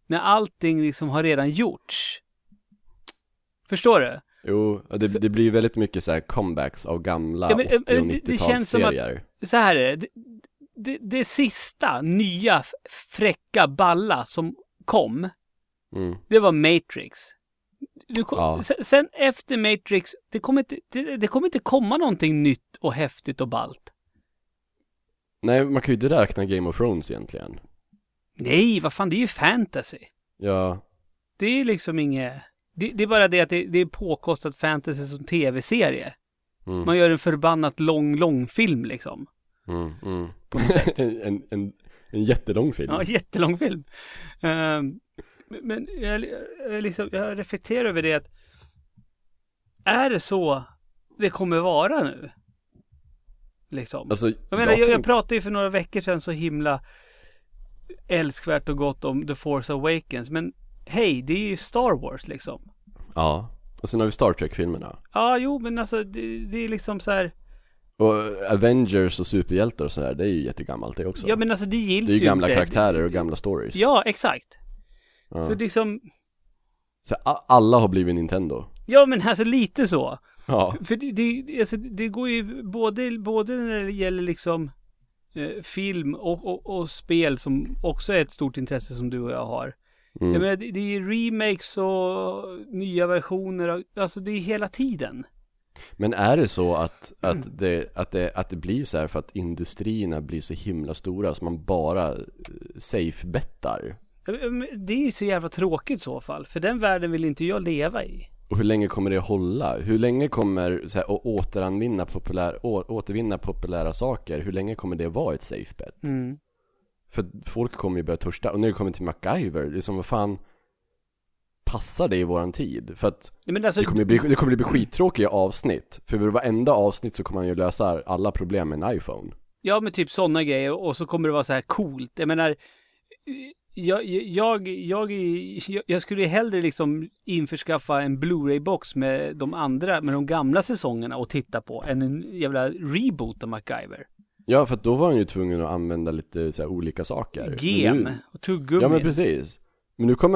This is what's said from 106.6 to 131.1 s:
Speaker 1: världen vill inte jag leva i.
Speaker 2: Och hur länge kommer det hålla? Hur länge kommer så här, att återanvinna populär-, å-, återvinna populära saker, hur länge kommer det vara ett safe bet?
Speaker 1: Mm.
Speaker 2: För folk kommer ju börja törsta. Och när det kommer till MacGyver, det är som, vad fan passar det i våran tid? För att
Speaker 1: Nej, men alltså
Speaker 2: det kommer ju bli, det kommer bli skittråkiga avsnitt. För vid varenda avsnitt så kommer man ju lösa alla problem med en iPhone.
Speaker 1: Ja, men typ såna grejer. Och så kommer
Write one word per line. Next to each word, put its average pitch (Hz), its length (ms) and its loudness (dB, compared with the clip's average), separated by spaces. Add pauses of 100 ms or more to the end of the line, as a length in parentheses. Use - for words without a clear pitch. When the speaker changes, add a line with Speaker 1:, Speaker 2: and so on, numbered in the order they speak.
Speaker 1:
världen 185 320 2
vill 160 140 -2
inte 156 200 -2
jag 196 180 -2
leva 151 400 -2
i. - 240 -12 (220)
Speaker 2:
Och 95 80 0
hur 107 60 2
länge 104 240 4
kommer 98 220 -2
det 95 100 2
hålla? 92 580 0
Hur 107 220 2
länge 123 280 2
kommer 92 600 0
så 92 100 -6
här, 92 80 0 (100)
att 104 100 -4
återanvinna 101 800 -2
populär-, 90 600 -4
å-, 104 220 -2
återvinna 107 500 -4
populära 87 560 -4
saker, 117 460 -4
hur 90 120 -6
länge 98 240 -4
kommer 90 200 -6
det 82 140 -4
vara 95 260 -2
ett 67 80 -10
safe - 340 -12
bet? - 260 -14
Speaker 1:
Mm. 135 340 -4 (720)
Speaker 2:
För 104 160 -4 (200)
folk - 280 -2
kommer 92 240 -4
ju 85 60 -2
börja 82 140 -2
törsta. - 340 -4
Och 101 80 -2
när 110 80 4
det 107 60 2
kommer 95 180 -2
till 92 120 -10
MacGyver, 90 600 -4
det 73 140 -6
är 95 40 -2
som, 101 140 -6
vad 92 100 -4
fan 104 320 -2 (1300)
passar - 420 -2
det 95 100 0
i 90 60 2
våran 87 280 -2
tid? 60 440 -8
För - 120 0
att - 240 -6 (140)
Speaker 1:
Nej, - 80 -4
men 214 120 -2
alltså 208 160 2
Speaker 2:
det - 40 2
kommer 165 160 2
ju 104 40 2
bli, 113 120 8
det 143 180 4
kommer 131 200 4
bli 117 100 2
skittråkiga 131 640 2
avsnitt. 98 760 -2
För 117 120 -2
vid 104 120 4
varenda 120 420 2
avsnitt 104 440 2
så - 80 -6
kommer 98 180 -6
man 90 60 -2
ju 90 80 -2
lösa 90 500 0
alla 92 260 -2
problem 90 380 -2
med 76 140 -4
en 113 140 -2
iPhone. 50 340 -10 (300)
Speaker 1:
Ja, 202 180 2
men 214 140 -4
typ 165 180 -4
såna 160 320 2
grejer. 139 300 0
Och 170 240 -4
så 165 80 -8
kommer 165 220 0